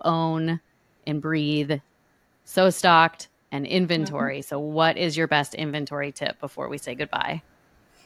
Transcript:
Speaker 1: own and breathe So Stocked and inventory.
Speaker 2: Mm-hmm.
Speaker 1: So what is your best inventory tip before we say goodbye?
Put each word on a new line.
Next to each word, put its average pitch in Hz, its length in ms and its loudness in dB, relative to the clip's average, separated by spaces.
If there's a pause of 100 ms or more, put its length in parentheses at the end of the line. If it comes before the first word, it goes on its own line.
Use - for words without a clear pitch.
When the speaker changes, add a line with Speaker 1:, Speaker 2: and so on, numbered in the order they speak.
Speaker 1:
own 165 560 0 (440)
and 151 160 -4
breathe 151 580 -2 (640)
So 185 240 4
Stocked 165 580 4 (240)
and 139 160 -6
inventory. 151 720 0
Speaker 2:
Mm-hmm. 139 80 -12
Speaker 1:
So 143 120 -6
what 151 380 2
is 160 200 -2
your 160 100 2
best 147 260 0
inventory 143 580 -6
tip - 280 -8
before 135 300 -8
we 143 80 -8
say 123 180 -10
goodbye? 151 460 0 (640)